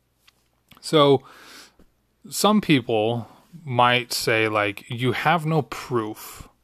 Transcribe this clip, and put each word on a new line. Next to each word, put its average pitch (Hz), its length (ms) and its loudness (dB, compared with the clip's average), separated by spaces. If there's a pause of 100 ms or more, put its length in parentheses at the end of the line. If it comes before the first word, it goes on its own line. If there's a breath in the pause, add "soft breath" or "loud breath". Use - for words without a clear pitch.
(800)
So 143 440 4 (1040 loud breath)
some 208 320 2
people 117 680 0 (360 loud breath)
might 123 480 2
say, 110 360 0
like, 104 400 -4
"You 123 240 -2
have 160 320 0
no 156 180 0
proof - 840 -8 (160)